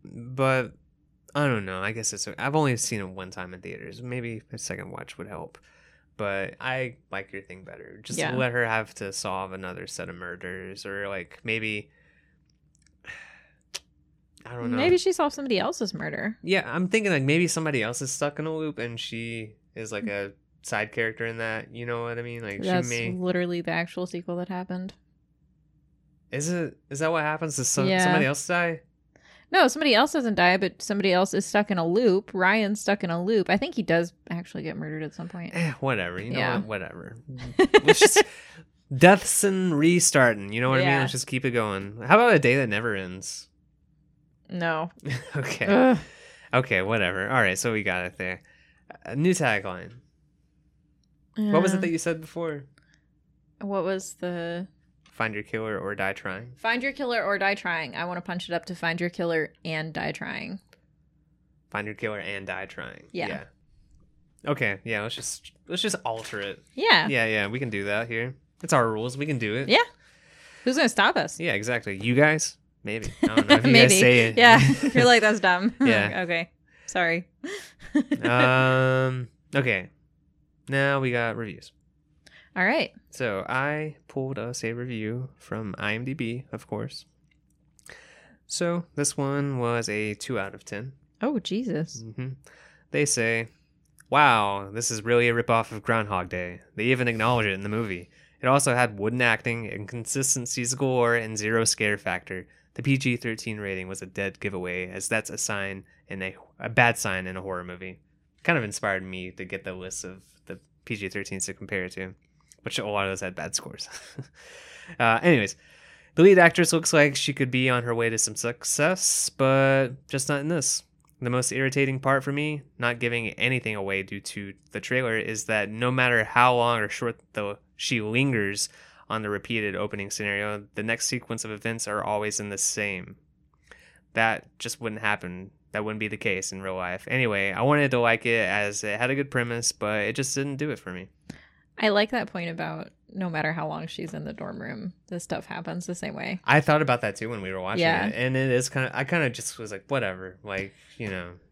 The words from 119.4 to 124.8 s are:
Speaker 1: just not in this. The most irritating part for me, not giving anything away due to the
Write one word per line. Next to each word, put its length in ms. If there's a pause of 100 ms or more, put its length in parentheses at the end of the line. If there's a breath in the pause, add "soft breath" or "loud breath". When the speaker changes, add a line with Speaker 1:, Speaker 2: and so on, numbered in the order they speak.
Speaker 1:
just 220
not 120
in 60
this. 360 (380)
The 100
most 200
irritating 480
part 240
for 80
me, 300 (160)
not 220
giving 300
anything 460
away 280
due 160
to 340 (200)
the 60